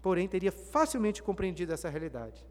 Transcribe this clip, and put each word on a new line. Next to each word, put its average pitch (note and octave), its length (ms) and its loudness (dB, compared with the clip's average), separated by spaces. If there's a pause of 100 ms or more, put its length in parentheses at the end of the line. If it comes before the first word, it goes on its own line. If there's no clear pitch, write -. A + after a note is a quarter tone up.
porém, F#3 260 4
teria F#3 240 2
facilmente A#3 720 2
compreendido F3 500 -2
essa D#3+ 160 -4
realidade C3+ 600 -8